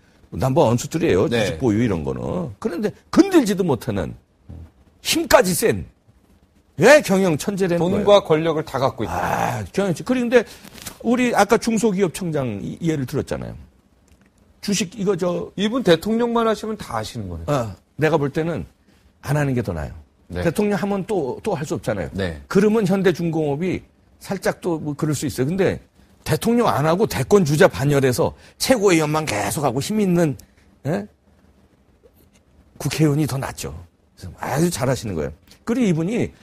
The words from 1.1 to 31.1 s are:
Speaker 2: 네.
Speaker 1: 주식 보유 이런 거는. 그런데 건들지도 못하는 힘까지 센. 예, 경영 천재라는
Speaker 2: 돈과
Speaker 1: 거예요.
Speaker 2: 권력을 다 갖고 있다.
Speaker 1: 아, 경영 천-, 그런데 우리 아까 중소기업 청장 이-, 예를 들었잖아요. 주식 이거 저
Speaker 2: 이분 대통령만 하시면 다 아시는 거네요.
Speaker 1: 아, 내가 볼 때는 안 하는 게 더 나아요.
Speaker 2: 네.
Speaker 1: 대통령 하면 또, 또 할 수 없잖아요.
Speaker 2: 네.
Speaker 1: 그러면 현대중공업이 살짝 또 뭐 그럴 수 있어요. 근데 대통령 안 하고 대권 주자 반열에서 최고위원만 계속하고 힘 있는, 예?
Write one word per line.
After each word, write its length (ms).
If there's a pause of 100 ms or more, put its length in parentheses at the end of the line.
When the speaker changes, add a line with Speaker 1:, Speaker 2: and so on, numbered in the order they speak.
Speaker 2:
네. 180
Speaker 1:
주식 140
보유 240
이런 180
거는. 560
그런데 320 (220)
건들지도 500
못하는 520 (840)
힘까지 540
센. 320 (920)
예, 240
경영 320
천재라는 420
Speaker 2:
돈과 260
Speaker 1:
거예요. 200
Speaker 2:
권력을 400
다 140
갖고 260
있다. 100
Speaker 1:
아, 580
경영 220
천-, 120
그런데 380 (580)
우리 320
아까 240
중소기업 560
청장 480
이-, 180
예를 260
들었잖아요. 480 (1080)
주식 360
이거 180
저 400
Speaker 2:
이분 260
대통령만 680
하시면 300
다 180
아시는 320
거네요. 200
Speaker 1:
아, 280 (200)
내가 200
볼 140
때는 340 (560)
안 160
하는 180
게 80
더 120
나아요. 180 (360)
Speaker 2:
네. 140
Speaker 1:
대통령 360
하면 280
또, 360
또 120
할 120
수 80
없잖아요. 380
Speaker 2:
네. 340
Speaker 1:
그러면 400
현대중공업이 960 (380)
살짝 420
또 160
뭐 160
그럴 200
수 120
있어요. 200
근데 340 (440)
대통령 440
안 180
하고 200
대권 380
주자 240
반열에서 680 (220)
최고위원만 680
계속하고 540
힘 200
있는, 360 (500)
예? 200 (1700)